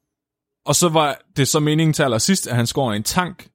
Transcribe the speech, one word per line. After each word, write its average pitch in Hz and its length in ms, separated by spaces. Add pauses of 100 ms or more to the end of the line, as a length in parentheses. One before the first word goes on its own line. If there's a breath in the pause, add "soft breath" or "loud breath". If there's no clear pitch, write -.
(640)
Og 147 100
så 175 140
var 156 280 (200)
det 135 100
så 160 120
meningen 151 340
til 156 100
allersidst, 135 440
at 123 80
han 120 120
skår 127 260
i - 20
en 107 80
tank - 520